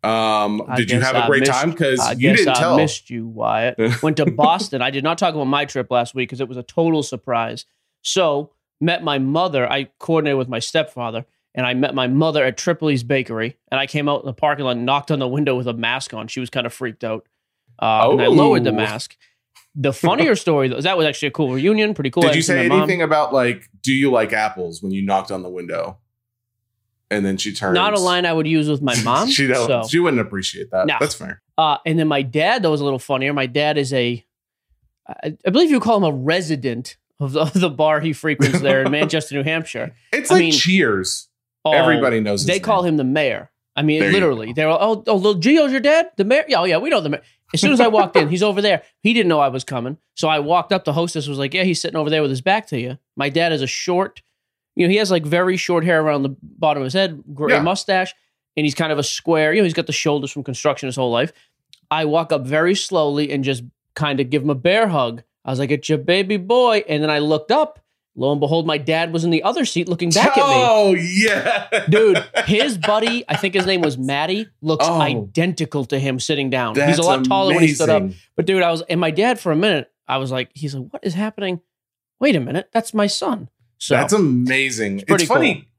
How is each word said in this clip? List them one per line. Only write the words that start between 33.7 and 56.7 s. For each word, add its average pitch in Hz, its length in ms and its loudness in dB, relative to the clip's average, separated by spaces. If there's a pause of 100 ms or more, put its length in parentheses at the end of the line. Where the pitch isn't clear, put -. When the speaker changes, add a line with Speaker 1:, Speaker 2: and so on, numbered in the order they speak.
Speaker 2:
is 139 160 -2
a, 120 320 -2 (840)
I, - 280 -10 (100)
I 185 40 0
believe 311 200 4
you 262 100 4
call 220 160 2
him 196 80 2
a 156 120 2
resident 135 800 -4 (220)
of 139 140 -4
the, 151 80 0
of 156 120 0
the 180 180 0
bar 151 300 2
he 160 120 -2
frequents 139 480 0
there 135 220 2
in 135 80 0
Speaker 1:
<laughs> - 20 0
Speaker 2:
Manchester, 151 420 -2
New 139 80 -4
Hampshire. 160 520 -6 (180)
Speaker 1:
It's 269 180 -4
Speaker 2:
I 359 40 6
Speaker 1:
like 370 60 6
Speaker 2:
mean, 165 120 2
Speaker 1:
Cheers. 131 760 0 (360)
Speaker 2:
oh, 156 80 2
Speaker 1:
Everybody 131 480 4
knows 104 220 -2
his 135 40 -2
Speaker 2:
they 185 140 0
call 196 220 0
Speaker 1:
name. 175 80 0
Speaker 2:
him 156 80 2
the 135 60 0
mayor. 131 460 -2 (260)
I 143 60 -2
mean, 151 180 2
Speaker 1:
There 196 80 2
you 190 60 4
Speaker 2:
literally, 139 340 0
Speaker 1:
go. 120 60 -10
Speaker 2:
they're, 151 140 0
"Oh, 214 380 0
oh, 220 100 2
little 190 240 2
Gio's 285 300 4
your 262 100 0
dad? 302 360 2
The 196 80 0
mayor?" 262 240 2
"Yeah, 180 120 2
oh, 175 40 0
yeah, 175 140 2
we 269 120 -2
know 240 100 2
the 156 80 -4
mayor." - 140 -4 (320)
As 165 60 0
soon 285 120 4
as 240 80 4
I 240 60 8
walked 214 300 4
in, 156 120 4
Speaker 1:
<laughs> - 20 -4
Speaker 2:
he's 180 120 0
over 202 180 0
there. 196 220 2 (180)
He 226 140 2
didn't 214 140 2
know 160 120 4
I 139 80 4
was 127 160 -4
coming. 131 320 -6 (200)
So 160 120 0
I 156 120 2
walked 165 320 0
up. 185 120 -2
The 151 80 -2
hostess 160 360 -2
was 139 100 -6
like, 139 160 -4
"Yeah, 185 80 0
he's 180 180 0
sitting 165 160 -6
over 151 140 -2
there 156 100 2
with 143 100 0
his 131 100 -4
back 196 280 0
to 127 120 -4
you." 127 180 -8 (180)
My 139 120 -2
dad 165 240 0
is 139 100 -2
a 135 60 -4
short, - 540 -4 (520)
you 175 120 2
know, 175 40 2
he 202 60 4
has, 208 140 0
like, 170 140 0
very 180 320 0
short 170 280 0
hair 165 180 2
around 147 220 0
the 139 180 -4
bottom 147 400 -2